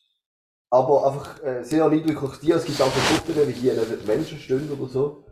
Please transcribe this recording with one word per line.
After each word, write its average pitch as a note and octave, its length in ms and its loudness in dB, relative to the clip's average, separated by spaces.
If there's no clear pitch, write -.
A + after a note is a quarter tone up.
Aber C3 360 4
einfach, C#3 360 -6
äh, B2+ 200 -6
sehr D#3 220 2
eindrücklich D#3 560 0
die, D#3 120 2
es E3 120 2
gibt C#3+ 160 -2
auch C3+ 60 4
so C3 140 0
Fotos, D3+ 480 2
wie B2 40 -2
die B2 180 0
neben A2+ 280 -2
den G2 80 -12
Menschen C#3 320 -2
stehen C#3 340 -2
oder C3 160 -8
so. C#3+ 440 -4